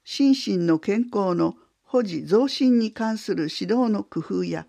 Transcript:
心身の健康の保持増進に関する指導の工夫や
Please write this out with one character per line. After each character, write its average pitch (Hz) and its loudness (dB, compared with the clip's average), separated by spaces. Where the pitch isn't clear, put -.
心 277 2
身 208 0
の 165 2
健 220 0
康 190 0
の 165 0
保 247 0
持 170 -4
増 214 2
進 254 4
に 214 -2
関 220 -4
す 202 -4
る 160 -2
指 185 -4
導 240 2
の 202 -2
工 - -8
夫 180 -4
や 165 -6